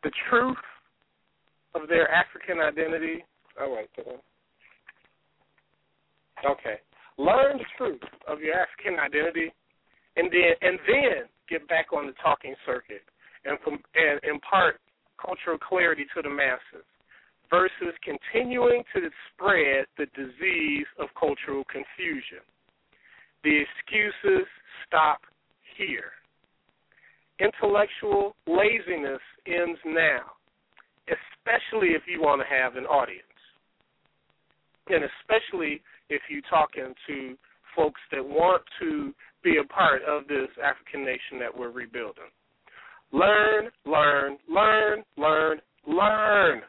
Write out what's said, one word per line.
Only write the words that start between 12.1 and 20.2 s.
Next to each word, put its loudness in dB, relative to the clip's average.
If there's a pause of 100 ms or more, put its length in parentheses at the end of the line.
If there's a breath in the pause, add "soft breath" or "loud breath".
talking -2 (100)
circuit -8 (400 soft breath)
and, -4 (360)
and 2
impart 0 (400)
cultural -6
clarity 0 (100)
to -4
the -6
masses -4 (640 soft breath)
versus 2 (100)
continuing 0
to -2 (240)
spread 2 (120)
the -4 (100)
disease -4 (100)